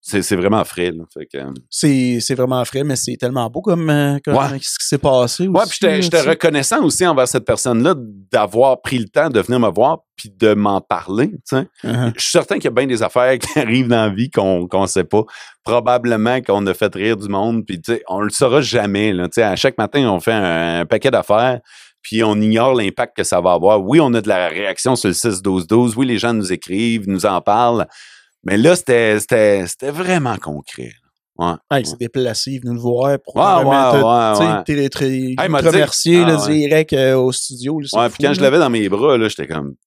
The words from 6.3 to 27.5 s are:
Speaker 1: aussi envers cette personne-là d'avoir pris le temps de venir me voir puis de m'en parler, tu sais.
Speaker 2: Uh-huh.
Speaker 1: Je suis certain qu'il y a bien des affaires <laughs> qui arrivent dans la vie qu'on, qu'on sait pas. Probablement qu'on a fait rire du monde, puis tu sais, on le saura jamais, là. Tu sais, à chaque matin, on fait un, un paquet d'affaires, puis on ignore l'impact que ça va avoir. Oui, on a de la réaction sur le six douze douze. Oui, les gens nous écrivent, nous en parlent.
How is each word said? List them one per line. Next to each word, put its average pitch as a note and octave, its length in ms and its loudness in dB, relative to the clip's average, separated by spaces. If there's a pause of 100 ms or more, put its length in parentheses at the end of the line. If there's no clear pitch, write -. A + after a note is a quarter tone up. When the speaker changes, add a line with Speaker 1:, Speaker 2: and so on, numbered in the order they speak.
Speaker 1:
aussi F3 240 2
envers C3+ 180 4
cette B2+ 200 -2
personne-là B2 500 2 (340)
d'avoir A#2 520 2
pris - 180 -4
le G#2+ 80 -6
temps D#3 220 0
de A#2 100 2
venir A#2+ 220 0
me A2 80 2
voir A#2+ 300 0 (180)
puis A2 120 -18
de G#2 260 2
m'en G2+ 260 0
parler, F#2+ 480 -4
tu F#3+ 80 -14 (180)
sais. C3 120 -2 (180)
Speaker 2:
Uh-huh. A#2+ 320 -2
Speaker 1:
Je - 40 -6
suis - 100 -4
certain - 240 0
qu'il - 100 -6
y - 20 0
a B2+ 40 -2
bien B2 140 0
des A#2+ 160 -2
affaires B2 380 0
<laughs> - 0 -
qui - 180 -4
arrivent B2+ 300 0
dans A#2 200 2
la G2+ 60 -2
vie A#2 160 -4
qu'on, F#2 380 0
qu'on F#2+ 200 -2
sait F#2 180 -2
pas. G#2+ 180 0 (400)
Probablement A#2+ 760 0
qu'on G2+ 260 0
a F#2 60 0
fait G2+ 200 -2
rire G#2+ 220 -2
du G2+ 140 -10
monde, G#2+ 360 -2
puis F#2 160 -10
tu A#2 120 -4
sais, A2+ 160 -6
on F#2+ 100 -6
le G#2 100 -2
saura C3 300 2
jamais, G#2 540 0
là. F2+ 160 -4
Tu - 60 -8
sais, A2+ 80 4
à G2 120 0
chaque C3 220 -2
matin, A2+ 240 -2 (100)
on F2+ 80 0
fait A2+ 140 -2
un, E2+ 480 0
un E2 40 -4
paquet A2+ 260 0
d'affaires, A#2+ 500 0 (400)
puis A2 240 -2
on G#2+ 160 2
ignore A2+ 320 2
l'impact A#2 420 -2
que G2 80 -4
ça F2+ 160 0
va F2+ 140 2
avoir. G2 280 4
Oui, A#2+ 200 4
on C3 120 2
a A#2 60 2
de G2+ 80 -6
la F2+ 220 0
réaction G2 480 -2
sur - 100 -2
le F3 60 2
six G2 280 -4
douze F#2+ 240 -2
douze. A2+ 300 2
Oui, C3 100 0
les A#2+ 120 -2
gens A#2 160 -2
nous G2 180 -2
écrivent, G2+ 560 -4
nous F#2+ 180 -2
en F#2+ 140 0
parlent. A2+ 480 0 (580)